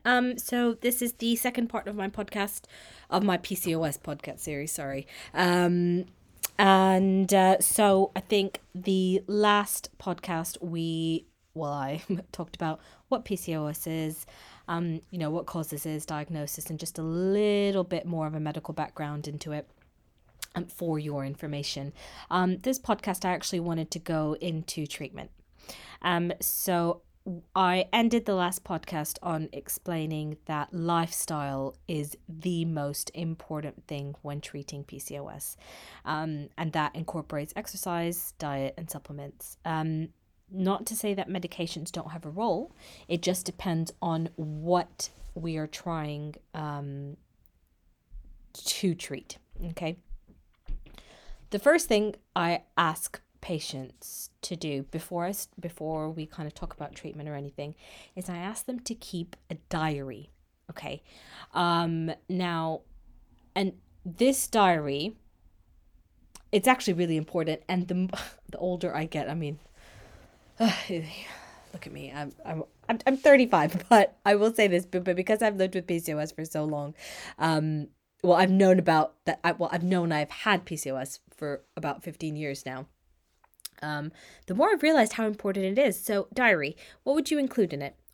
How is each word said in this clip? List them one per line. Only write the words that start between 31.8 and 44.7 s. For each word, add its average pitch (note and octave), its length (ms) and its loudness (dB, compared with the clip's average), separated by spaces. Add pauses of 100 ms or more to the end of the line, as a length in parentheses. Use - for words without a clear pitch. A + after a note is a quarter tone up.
is D3+ 300 -4 (100)
the E3 380 -2
most D3 480 -4
important D#3+ 720 -8
thing C#3+ 380 -8
when C#3+ 180 -8
treating C#3+ 420 -12
P - 140 -16
C C#3+ 220 -12
O C#3 80 -12
S, - 280 -12 (480)
um, D#3 540 -4
and D#3+ 160 -4
that D#3 220 0
incorporates D#3 600 -8
exercise, F3 840 -4
diet, C#3 360 -4
and D#3+ 140 -10
supplements. - 760 -14
Um, D#3+ 440 -2 (420)
not F#3+ 360 0
to A3+ 80 -6
say G#3 180 -2
that F#3+ 160 -4
medications F3 640 -6
don't - 180 -8
have E3 160 -12
a D3+ 60 -10
role, G#3 440 -2 (320)
it E3+ 140 -2
just F#3 240 -2
depends E3 560 -2
on E3 340 -2
what D#3+ 760 -2 (240)